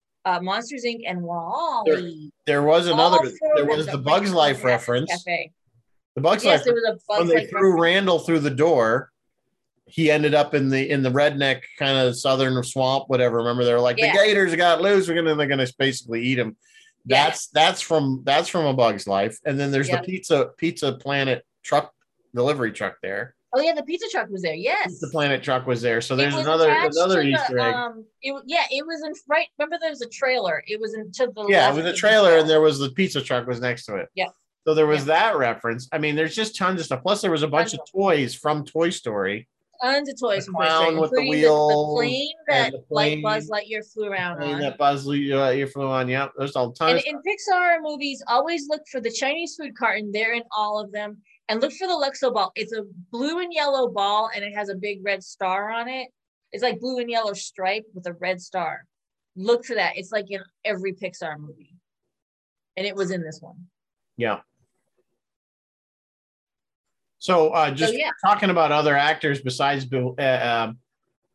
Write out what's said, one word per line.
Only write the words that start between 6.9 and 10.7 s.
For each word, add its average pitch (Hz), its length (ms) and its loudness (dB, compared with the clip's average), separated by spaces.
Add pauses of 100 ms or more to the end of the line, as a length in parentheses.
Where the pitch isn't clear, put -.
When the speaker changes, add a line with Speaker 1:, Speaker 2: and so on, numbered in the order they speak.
Speaker 1:
Bugs 208 120 0
Speaker 2:
when 175 80 2
they 165 80 6
Speaker 1:
Life 160 140 0
Speaker 2:
threw 190 220 4
Speaker 1:
reference. 165 100 4
Speaker 2:
Randall 180 380 4
through 165 200 0
the 147 100 0
door, 131 640 2 (760)
he 160 260 0
ended 151 220 2
up 147 200 2
in 139 160 2
the, 135 200 0